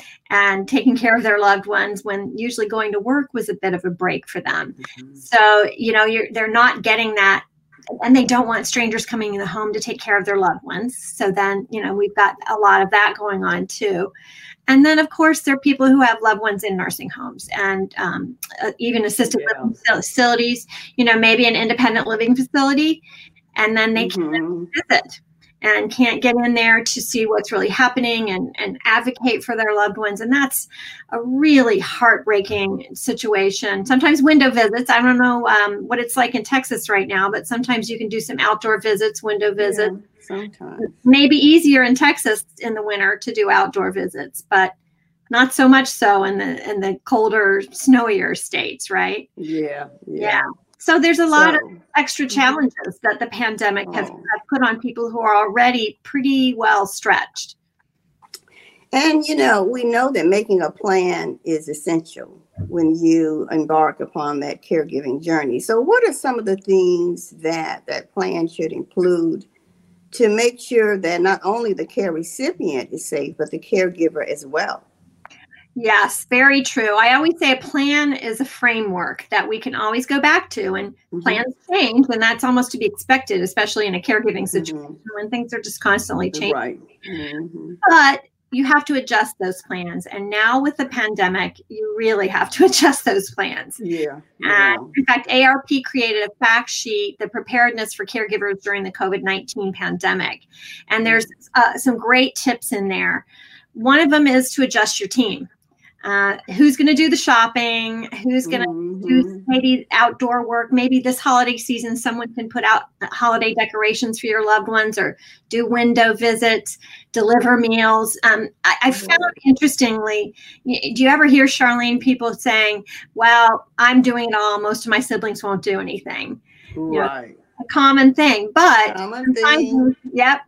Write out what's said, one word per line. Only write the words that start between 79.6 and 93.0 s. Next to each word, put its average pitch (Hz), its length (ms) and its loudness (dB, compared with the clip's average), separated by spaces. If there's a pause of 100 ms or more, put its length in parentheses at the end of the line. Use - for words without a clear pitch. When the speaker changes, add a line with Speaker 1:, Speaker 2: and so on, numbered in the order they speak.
Speaker 1:
can 254 160 -8
always 220 280 -2
go 277 160 -2
back 302 300 2
to, 190 240 -4
and 196 160 -6
Speaker 2:
Mm-hmm. - 300 -12
Speaker 1:
plans 233 340 -2 (180)
change, 262 380 4
and 220 100 -2
that's 226 220 0
almost 247 300 0
to 262 60 -8
be 220 80 -2
expected, 214 540 -2
especially 208 460 -2
in 190 80 -4
a 180 60 -6
caregiving 214 420 -2
Speaker 2:
Mm-hmm. 190 40 -6
Speaker 1:
situation 156 520 -8 (160)
when 214 160 -10
things 240 240 -8
are 226 60 -8
just - 200 -14
constantly 202 480 -2
changing. - 260 -4
Speaker 2:
Right. 120 260 -6 (280)
Mm-hmm. 160 640 -12 (140)
Speaker 1:
But 285 360 4 (260)
you 262 140 -2
have 285 220 2
to 294 100 -2
adjust 220 440 -2
those 185 220 -6
plans. 180 440 -10
And 202 220 -12
now 220 320 0
with 285 160 -4
the 269 100 -4
pandemic, 196 800 -4
you 214 280 -8
really 220 300 0
have 185 240 -2
to - 140 4
<laughs> - 20 10
adjust - 380 2